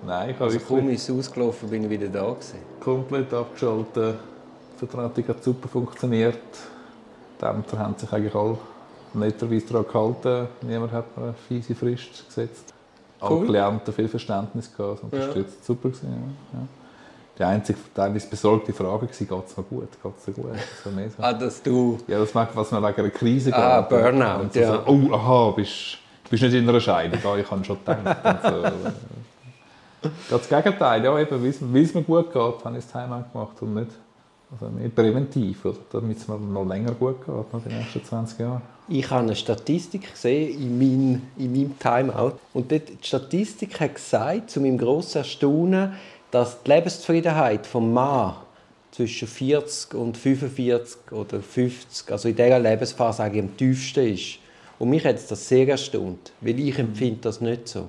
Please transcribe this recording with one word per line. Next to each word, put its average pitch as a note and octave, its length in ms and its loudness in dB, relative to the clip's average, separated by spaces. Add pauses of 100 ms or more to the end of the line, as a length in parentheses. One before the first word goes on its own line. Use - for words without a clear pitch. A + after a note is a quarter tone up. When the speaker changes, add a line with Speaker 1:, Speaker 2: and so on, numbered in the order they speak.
Speaker 1:
Nein, F#2 260 -4
ich C3 40 -6
habe C3 100 -2
Speaker 2:
Also A2+ 140 0
Speaker 1:
wirklich - 80 -10
Speaker 2:
kaum C3+ 220 2
ist B2 200 -2
es B2+ 80 -2
ausgelaufen, A#2+ 520 -4
bin A2 160 -2
ich G#2 40 -4
wieder G2+ 200 -2
da G2 200 -2
gewesen. - 280 -10 (220)
Speaker 1:
komplett C3 540 -2
abgeschaltet. A2 840 -2 (580)
Die B2 100 -8
Vertretung A#2+ 420 -4
hat - 160 -4
super B2+ 240 -2
funktioniert. A#2+ 720 0 (1000)
Die - 60 -4
Ämter G#2+ 340 -4
haben G#2 180 -4
sich - 140 -10
eigentlich G#2+ 240 -2
alle G#2+ 220 0 (580)
netterweise G#2+ 520 -2
daran A2+ 200 0
gehalten. A#2+ 600 0 (140)
Niemand A2+ 300 -6
hat A#2 260 -8
mir A#2+ 60 -8
eine A#2 100 -8 (140)
fiese A#2+ 260 -6
Frist - 540 -6
gesetzt. - 460 -10 (460)
Alle G#2 160 2
Speaker 2:
Cool. F3+ 120 2
Speaker 1:
Klienten G#2 460 2
viel A2 160 0
Verständnis A2 680 -6
gehabt, G2+ 280 -6
das A2 80 -10
Speaker 2:
Ja. C3+ 160 -4
Speaker 1:
unterstützt. F#3+ 380 -6
Super B2 240 -2
gewesen, B2+ 180 -10 (460)
ja. B2 60 -10
Ja. B2+ 80 -8 (720)
Die F#2+ 60 2
einzige G2+ 340 0 (160)
teilweise G2+ 320 -2
besorgte G#2+ 460 2
Frage F#2+ 160 -2 (140)
war, - 40 -6
"Geht's F#2+ 500 -8
noch F#2+ 120 -8
gut? A#2 180 -8 (160)
Geht's - 240 -12
noch G2 80 -8
gut?" - 160 -8 (320)
So G2+ 80 -8
mehr G2 180 -6
so. A#2+ 140 -14
Speaker 2:
Ah, B2 100 2
dass A2+ 300 -6
du B2 420 4
Speaker 1:
Ja, G2+ 140 0
das G#2+ 160 2
merkt, A2+ 200 0
was G#2+ 160 -2
man G#2+ 120 0
wegen G#2 160 0
einer G2+ 100 2
Krise B2 460 2
Speaker 2:
Ah, B2 260 6
Speaker 1:
geht. - 80 -2
Speaker 2:
Burnout, A#2 520 6
Speaker 1:
Und G2 120 -4
so A#2+ 60 2
Speaker 2:
ja. A2 140 6
Speaker 1:
so, A2 120 2
"Oh, C#3 280 8
aha, A#2 380 6
bist, - 460 -4 (320)
bist A#2+ 140 4
nicht B2 100 6
in A#2+ 160 6
einer A#2+ 120 8
Scheidung." F2 440 2
Ah, G2+ 120 2
ich G2+ 120 -2
habe G2 140 -2
schon - 200 -4
gedacht. F3+ 420 -2
Und G3+ 260 4
so. - 380 -2 (1120)
Speaker 2:
<laughs> D3+ 100 -4 (180)
Speaker 1:
Ganz - 180 0
das - 20 -16
Gegenteil, D3 540 4
ja, C#3 160 4
eben, C#3+ 240 0
wie's, C3+ 180 0
wie's C3+ 320 4
mir E3+ 100 0
gut E3 300 2
geht, A#2+ 320 0
habe B2 120 -8
ich B2 60 -10
das - 80 -20
Timeout B2 400 -8
gemacht G#2+ 300 -10
und G#2+ 140 -4
nicht, A2+ 160 -4 (600)
also A2 200 -10
mehr A#2 180 -6
präventiv, A2+ 760 2
oder? F#2 120 0 (140)
Damit A2 260 -4
es - 100 -14
mir G#2+ 100 -6
noch G2 280 -4
länger G2+ 280 -2
gut B2+ 320 -2
geht, A#2+ 280 -8
noch A#2 120 -8
die A#2 80 -8
nächsten A2+ 300 -8
zwanzig A#2 360 -6
Jahre. B2 220 -4 (280)
Speaker 2:
Ich C3+ 200 -2
habe B2+ 140 2
eine A2 120 0
Statistik D3 760 -4
gesehen C#3 480 0
in B2 180 -2
mein-, C3 440 4 (160)
in B2+ 160 -4
meinem C#3 260 0
Timeout. B2 540 2 (200)
Und B2+ 180 -2
dort, D#3 180 0
die - 80 -18 (100)
Statistik F#3 720 -4
hat D3 160 0
gesagt, D#3 540 -2
zu - 100 -4
meinem C3+ 200 2
grossen C#3+ 400 0
Erstaunen, F3 760 2 (380)
dass A#2+ 320 2
die - 80 2
Lebenszufriedenheit D#3+ 960 2
vom A#2 260 2
Mann B2 420 2 (560)
zwischen A#2 360 -4
vierzig C#3+ 640 -2
und A#2 240 -4
fünfundvierzig B2+ 800 0 (140)
oder G#2 300 -6
fünfzig, - 680 -4
also - 200 0
in A2+ 80 0
dieser B2 200 8
Lebensphase A#2 640 2
eigentlich G#2 200 0
am F#2+ 140 -8
tiefsten C3 560 2
ist. - 260 -8 (400)
Und A#2+ 100 2
mich D#3 160 4
hat B2 120 4 (120)
das - 180 -8
sehr C3 200 6
erstaunt, G2+ 720 -2
weil A#2 200 -2
ich C#3+ 200 -2
empfinde A2+ 420 -2
das A2 200 -4
nicht A#2 260 -2
so. F2+ 220 -8